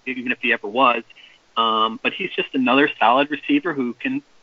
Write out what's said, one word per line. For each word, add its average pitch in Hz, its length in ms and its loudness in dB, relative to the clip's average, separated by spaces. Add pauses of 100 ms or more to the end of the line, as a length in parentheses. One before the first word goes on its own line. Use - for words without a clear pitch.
even 127 260 -6
if 123 100 -6
he 117 120 0
ever 113 140 -4
was. 117 360 2 (540)
Um, 110 440 0
but 123 120 -4
he's 185 180 -8
just - 220 -6
another 135 440 4
solid 131 320 4
receiver 147 440 -2
who 123 200 -4
can 135 280 -6 (200)